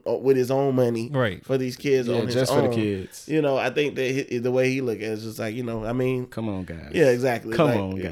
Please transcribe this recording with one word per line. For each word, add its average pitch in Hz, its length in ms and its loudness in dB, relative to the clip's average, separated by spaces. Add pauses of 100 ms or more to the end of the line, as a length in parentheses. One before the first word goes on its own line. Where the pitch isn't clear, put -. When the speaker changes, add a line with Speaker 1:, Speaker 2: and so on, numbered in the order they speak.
Speaker 1:
uh, 120 60 0
with 131 220 4
his 123 140 2
own 135 240 2
money 120 380 2
Speaker 2:
Right. 120 340 -2
Speaker 1:
for 131 140 0
these 127 180 -4
kids 131 300 2
Speaker 3:
Yeah, 120 80 0
Speaker 1:
on 113 100 0
his 120 80 -4
Speaker 3:
just 127 180 2
for 147 120 4
the 131 60 2
Speaker 1:
own. 120 40 0
Speaker 3:
kids. 101 560 -4
Speaker 1:
You 156 100 2
know, 143 160 2
I 120 140 0
think 135 260 -2
that 131 160 -2 (200)
hi-, 120 80 -2
the 123 120 0
way 131 200 2
he 131 100 -2
look 113 160 -2
at 104 60 -8
it 123 80 -6
is 110 140 -6
just 110 120 -10
like, 110 160 -6
you 127 80 -6
know, 113 240 -6
I 113 80 -4
mean, 127 320 -2
Speaker 3:
Come 113 240 -6
on, 95 140 -6
guys. 82 280 -12
Speaker 1:
yeah, 151 180 6
exactly. 123 460 0
Speaker 3:
Come 147 140 4
Speaker 1:
Like, 117 100 2
Speaker 3:
on, 95 200 -4
Speaker 1:
it, - 20 -6 (100)